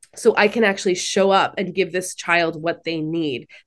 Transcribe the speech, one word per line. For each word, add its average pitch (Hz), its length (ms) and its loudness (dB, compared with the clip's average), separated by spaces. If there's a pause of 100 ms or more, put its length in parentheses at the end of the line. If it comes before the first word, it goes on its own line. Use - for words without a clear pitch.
(160)
so - 200 2
I 208 120 4
can 226 160 0
actually 196 320 0
show 190 340 2
up 190 260 2
and 185 180 -4
give 180 180 -2
this 185 220 -6
child 165 460 0
what 165 240 -4
they 165 160 -4
need, 156 480 -4 (180)